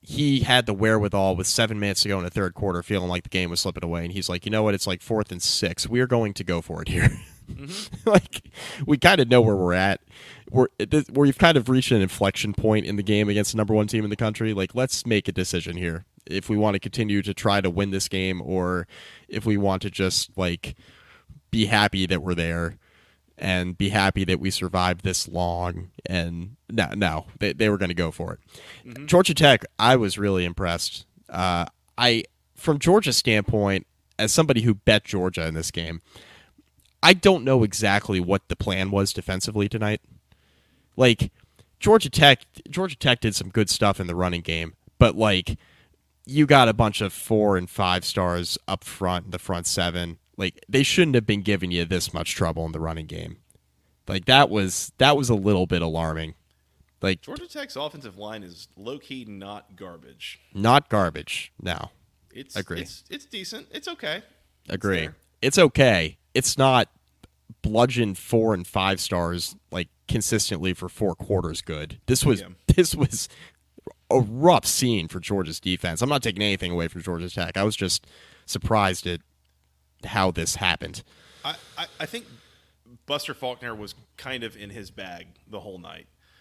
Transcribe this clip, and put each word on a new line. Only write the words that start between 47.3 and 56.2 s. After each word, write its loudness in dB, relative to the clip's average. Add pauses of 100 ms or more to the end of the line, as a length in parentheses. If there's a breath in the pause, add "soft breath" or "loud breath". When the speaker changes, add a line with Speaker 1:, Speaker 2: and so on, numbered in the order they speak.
Speaker 1:
and -2
five 0
stars -2 (100)
up -6
front -4
in -14
the -8
front -6
seven. -4 (200)
Like, -6
they 2
shouldn't 2
have 4
been 0
giving -2
you -2
this -4
much -6
trouble -2
in -8
the -8
running -6
game. -14 (680)
Like, -4
that 6
was, -2
that 6
was -2
a 4
little 2
bit 0
alarming. -4 (680)